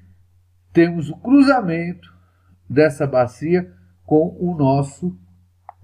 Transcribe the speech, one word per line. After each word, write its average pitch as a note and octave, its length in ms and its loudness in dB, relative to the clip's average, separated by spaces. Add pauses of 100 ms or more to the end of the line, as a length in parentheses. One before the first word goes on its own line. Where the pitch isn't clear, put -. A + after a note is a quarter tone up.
(720)
temos E3+ 380 0
o D#3+ 80 -12
cruzamento F#3 960 0 (560)
dessa D3 380 0
bacia D3 680 -2 (320)
com D#3+ 360 0
o F3 140 -4
nosso C#3+ 600 -2 (680)